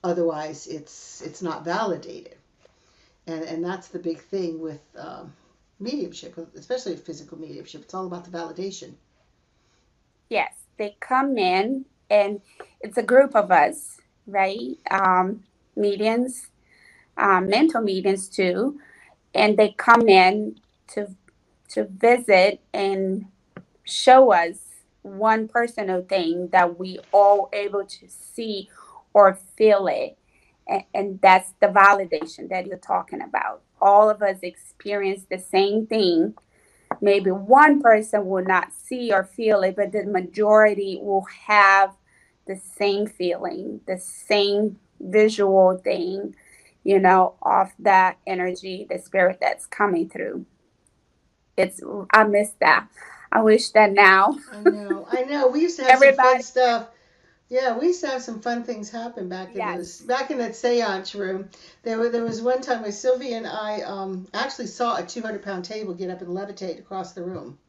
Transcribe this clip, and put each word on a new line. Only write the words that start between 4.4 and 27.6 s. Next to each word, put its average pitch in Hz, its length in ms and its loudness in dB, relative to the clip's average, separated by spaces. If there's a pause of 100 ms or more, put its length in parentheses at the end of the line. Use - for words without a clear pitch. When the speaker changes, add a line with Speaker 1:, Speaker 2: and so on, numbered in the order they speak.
Speaker 1:
with, 156 200 -12 (180)
um, - 360 -18 (460)
mediumship, 220 580 -12 (180)
especially 240 400 -10
physical 151 420 -20
mediumship. 147 440 -20
It's - 120 -20
all 190 120 -10
about 175 200 -14
the 180 100 -20
validation. 175 580 -14 (1400)
Speaker 2:
Yes, 202 220 -4 (260)
they 208 220 -10
come 262 380 -2
in, 202 480 -2 (240)
and 208 300 0 (400)
it's 214 180 -8
a 233 60 -2
group 262 320 4
of 196 160 2
us, - 460 0 (280)
right? 202 520 -4 (120)
Um, 190 540 0 (320)
mediums, 226 720 -4 (680)
uh, 190 260 2
mental 233 400 0
mediums 190 460 -4
too, 196 520 -4 (540)
and 208 240 2
they 208 200 2
come 233 300 4
in 202 520 4 (280)
to, 208 200 -10 (640)
to 214 140 -4
visit 208 760 2 (140)
and 190 520 -4 (580)
show 254 480 6
us 170 260 0 (440)
one 220 460 -2
personal 214 540 -4
thing 175 480 -4
that 175 280 2
we 185 220 -12 (120)
all 202 400 4
able 202 340 -6